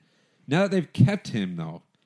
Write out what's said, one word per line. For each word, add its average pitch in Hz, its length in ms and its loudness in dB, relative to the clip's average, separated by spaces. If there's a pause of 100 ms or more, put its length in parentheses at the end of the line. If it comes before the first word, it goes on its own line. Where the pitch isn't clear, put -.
(480)
Now 160 140 2
that 196 80 0
they've 185 220 -2
kept - 380 4
him, 92 260 -4
though, 82 260 -10 (240)